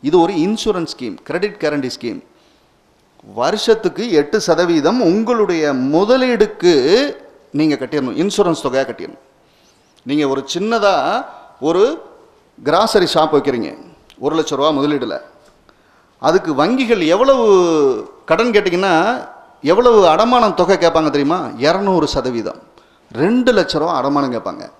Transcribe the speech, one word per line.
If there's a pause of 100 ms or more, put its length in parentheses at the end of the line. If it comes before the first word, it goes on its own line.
இது
ஒரு
இன்சூரன்ஸ்
ஸ்கீம்,
கிரெடிட்
கேரண்டி (100)
ஸ்கீம். (1120)
வருஷத்துக்கு
எட்டு
சதவீதம்
உங்களுடைய
முதலீடுக்கு (800)
நீங்க
கட்டிடணும்,
insurance
தொகையா
கட்டிடணும். (800)
நீங்க
ஒரு
சின்னதா (340)
ஒரு (800)
grocery
shop
வைக்கிறீங்க, (500)
ஒரு
லட்ச
ரூபா
முதலீடுல, (1000)
அதுக்கு
வங்கிகள்
எவ்வளவு (800)
கடன்
கேட்டிங்கன்னா, (680)
எவ்வளவு
அடமானம்
தொகை
கேட்பாங்க
தெரியுமா? (100)
இருநூறு
சதவீதம். (520)
ரெண்டு
லட்ச
ரூபா
அடமானம்
கேட்பாங்க. (160)